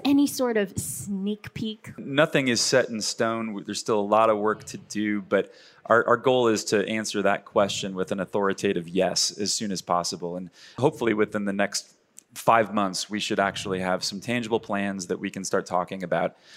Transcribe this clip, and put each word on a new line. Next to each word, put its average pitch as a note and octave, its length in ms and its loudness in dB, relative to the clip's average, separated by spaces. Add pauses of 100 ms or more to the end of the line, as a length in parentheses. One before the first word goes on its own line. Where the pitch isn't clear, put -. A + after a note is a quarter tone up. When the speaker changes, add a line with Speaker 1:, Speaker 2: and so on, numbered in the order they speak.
Speaker 1:
any C#4 220 4
sort B3 300 0
of G3+ 200 -2
sneak G3+ 760 -6
peek? - 420 -8
Speaker 2:
Nothing C#3+ 520 2
is A#2 120 2
set B2 280 4
in A2+ 120 -6
stone. A2+ 640 -4
There's G2+ 140 -6
still A2 220 0
a - 20 0
lot G#2+ 280 6
of G#2+ 80 4
work G#2 260 0
to - 140 -12
do, G#2 440 -4
but F#2+ 300 0 (340)
our, A2+ 220 6
our A#2+ 80 6
goal B2+ 320 4
is G#2+ 160 2
to G2+ 240 2
answer G#2+ 340 -2
that G2 220 2
question G2 500 0
with F#2 160 -4
an G2 80 -4
authoritative F#2+ 680 -2
yes F2+ 500 0
as G2 140 -2
soon A2 180 -4
as F2 100 -4
possible. F2 560 -2
And F2+ 140 -12 (260)
hopefully A#2+ 380 0
within G#2 300 0
the G2+ 80 -4
next G2 420 -4 (400)
five A2+ 400 2
months, G2 340 -2
we G#2 120 -6
should G2+ 180 -4
actually G2 400 -2
have F#2 240 -2
some G2+ 160 -6
tangible A#2 400 -2
plans G2 480 -4
that F#2 140 -4
we F#2+ 100 -6
can F#2+ 140 -8
start F#2 220 -2
talking F#2 360 -4
about. E2+ 320 -2 (220)